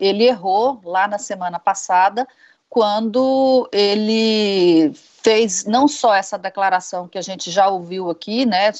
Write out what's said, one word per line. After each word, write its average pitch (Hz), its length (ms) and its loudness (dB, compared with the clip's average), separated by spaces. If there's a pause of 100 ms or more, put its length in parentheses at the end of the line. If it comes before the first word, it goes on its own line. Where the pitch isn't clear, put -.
ele 202 240 2
errou 220 580 0
lá 185 240 -2
na 208 100 -6
semana 180 400 -8
passada, 196 720 0 (420)
quando 247 1000 2
ele 202 1200 2 (320)
fez 220 400 2
não 247 240 2
só 233 260 0
essa 196 240 -2
declaração 185 680 -4
que 190 100 -14
a 185 40 -6
gente 185 280 -10
já 190 200 2
ouviu 180 400 -6
aqui, 214 360 -4
né, 202 240 2 (100)